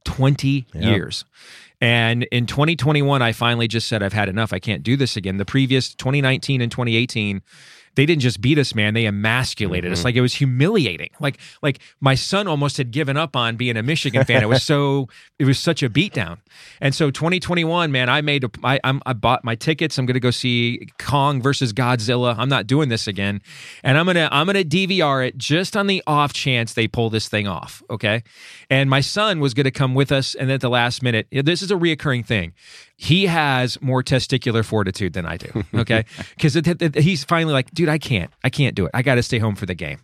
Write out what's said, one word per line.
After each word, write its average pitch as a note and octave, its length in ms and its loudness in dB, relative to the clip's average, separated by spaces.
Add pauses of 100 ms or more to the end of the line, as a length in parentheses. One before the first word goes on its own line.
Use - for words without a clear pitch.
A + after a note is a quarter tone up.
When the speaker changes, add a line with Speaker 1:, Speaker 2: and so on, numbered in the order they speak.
Speaker 1:
Twenty C3+ 680 0
Speaker 2:
Yep. D3 100 -6
Speaker 1:
years. - 400 0 (560)
And A#2 440 2
in A#2+ 220 -2
twenty D3+ 300 2
twenty-one, C#3 460 2
I A2+ 100 2
finally A#2 360 0
just A2 200 -2
said, G#2+ 140 0
"I've G2 120 -2
had G2+ 140 0
enough. G#2 240 -2
I F#2+ 60 -4
can't F2+ 240 -4
do A#2+ 140 0
this C3 200 0
again." F#2+ 220 -4
The G2 80 -2
previous C3 480 0
twenty C#3 260 -2
nineteen C3 400 0
and A#2 120 -2
twenty A#2 240 0
eighteen, G#2 460 -2 (540)
they C#3+ 100 6
didn't D#3 160 2
just A#2 180 0
beat C3+ 180 2
us, B2+ 160 0
man. G#2+ 200 2
They A#2 120 2
emasculated G2+ 840 -2
us. F#2 60 0
Speaker 2:
Mm-hmm. F2 80 -2
Speaker 1:
Like, A#2+ 80 0
it B2 60 4
was B2 140 2
humiliating. C3 840 0
Like, C#3+ 200 -4 (220)
like, C#3 200 -2 (200)
my C3+ 140 4
son G3 320 -2
almost C#3+ 300 -2
had A#2+ 160 -4
given C#3 240 -2
up D#3 180 -4
on A#2 220 0
being A#2+ 200 -2
a A2 60 -2
Michigan C3+ 420 0
fan. A#2 200 4
It G#2+ 40 0
was B2 140 4
so, C#3 460 0 (320)
it - 40 2
was C3 140 4
such E3 240 -2
a B2+ 80 0
beatdown. G#2+ 480 -2 (420)
And C#3 140 0
so D3 160 2
twenty E3 300 0
twenty-one, E3+ 520 0
man, B2+ 160 0
I C#3+ 120 4
made C#3+ 240 0
a, A2+ 60 -2 (120)
I, C3 220 2
I'm, C3+ 220 0
I B2+ 60 -2
bought A#2 320 0
my A#2 100 -2
tickets. D#3 440 -2
I'm B2+ 80 -2
gonna B2+ 140 0
go B2 100 2
see A#2+ 560 -2 (120)
Kong C#3 440 0
versus C3 300 0
Godzilla. B2 640 0
I'm B2 100 -2
not A2+ 180 0
doing C#3 240 2
this A2+ 160 -2
again. G2+ 340 -2 (420)
And C3 160 4
I'm E3+ 80 2
gonna, E3+ 240 2
I'm D3 160 2
gonna G3 180 2
D F3+ 220 2
V F#3 140 0
R C#3 240 2
it B2+ 140 -4
just E3+ 380 -2
on G3+ 100 0
the F#3+ 200 0
off D3 260 2
chance A#2+ 420 -2
they A2+ 140 2
pull A2+ 220 0
this A2 180 -2
thing G#2 200 -2
off, - 420 -10
okay? A2 320 -2 (460)
And C3+ 220 2
my C3+ 100 4
son G3+ 400 0
was C#3 140 0
gonna C3+ 180 2
come C3 220 0
with C3+ 180 2
us, C3+ 240 -2
and C3 140 -2
at C3+ 100 -2
the B2 100 -2
last A#2+ 320 0
minute, A#2 300 0
this C#3+ 300 0
is F#3 80 -6
a G3+ 60 0
reoccurring D3+ 500 0
thing. F#2 260 -2 (440)
He F#3+ 300 2
has C#3+ 540 0
more B2+ 220 0
testicular B2 640 0
fortitude F#2+ 500 -2
than F2+ 120 -4
I D#2+ 120 -8
do, - 320 -6
Speaker 2:
<laughs> - 40 -10
Speaker 1:
okay? A2+ 300 0 (340)
'Cause C#3+ 180 2
it, D#3+ 100 0 (160)
it, D#3 140 0
he's D#3+ 280 4
finally E3 300 2
like, C3 160 0
"Dude, E3 180 -2
I D#3 100 0
can't. F#2 320 -2 (140)
I C3 60 4
can't C3 240 0
do F#2+ 120 0
it. - 60 -4
I B2 100 0
gotta A#2+ 200 2
stay A#2+ 160 -2
home G#2+ 160 0
for F#2+ 120 -8
the F2+ 80 -4
game," D2+ 300 -10